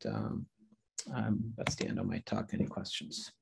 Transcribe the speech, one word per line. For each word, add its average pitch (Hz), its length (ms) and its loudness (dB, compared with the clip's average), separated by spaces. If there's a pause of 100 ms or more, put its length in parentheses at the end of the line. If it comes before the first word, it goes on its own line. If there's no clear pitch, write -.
um, 107 400 0 (680)
um, 110 420 4
that's - 180 2
the - 120 0
end - 120 0
of 50 80 2
my 90 200 0
talk. - 280 0
Any - 120 4
questions? - 640 -6 (120)